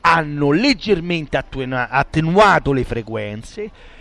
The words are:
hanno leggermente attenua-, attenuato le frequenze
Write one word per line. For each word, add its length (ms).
hanno 500
leggermente 840
attenua-, 520
attenuato 840
le 120
frequenze 880